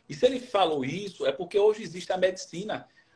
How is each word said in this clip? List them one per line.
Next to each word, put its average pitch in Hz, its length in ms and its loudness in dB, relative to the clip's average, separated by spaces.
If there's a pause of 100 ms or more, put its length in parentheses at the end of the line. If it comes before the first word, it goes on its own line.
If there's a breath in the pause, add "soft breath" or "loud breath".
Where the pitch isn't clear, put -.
E 143 60 -10
se 240 120 0
ele 262 140 4
falou 160 460 0
isso, 175 400 -6
é 139 80 2
porque 180 260 -2
hoje 214 240 4
existe 180 300 -6
a 185 40 -2
medicina. 185 680 -2 (280 soft breath)